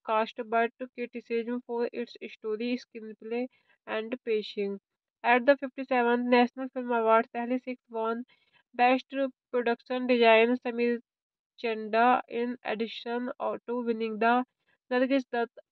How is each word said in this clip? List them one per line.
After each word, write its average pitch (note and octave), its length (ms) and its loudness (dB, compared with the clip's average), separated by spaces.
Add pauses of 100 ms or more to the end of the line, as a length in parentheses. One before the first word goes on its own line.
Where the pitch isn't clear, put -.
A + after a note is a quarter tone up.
cast, A3 320 -2 (100)
but A3+ 220 0 (240)
criticism A#3+ 720 -6
for A#3+ 260 -4
its A#3+ 220 -10 (200)
story, A3+ 500 -6
screenplay A3 600 -10 (400)
and A3 280 -6 (100)
pacing। G#3 540 -4 (460)
At A#3+ 220 4
the C#4 100 6
fifty-seventh B3 800 0
National B3+ 320 2
Film B3 240 -6
Awards, A3+ 400 4
Delhi A#3+ 260 -4
six B3+ 320 -10
won A3+ 320 -4 (520)
Best B3+ 460 2 (300)
Production B3 560 -2
Design A#3 520 6
Samir A#3+ 420 -2 (560)
Chanda A3+ 720 2
in A#3+ 360 -4
addition A#3 760 -6
to A3 360 -6 (140)
winning A3 300 -4
the A#3+ 240 2 (480)
Nargis B3+ 400 0
Dutt A#3 180 -2 (240)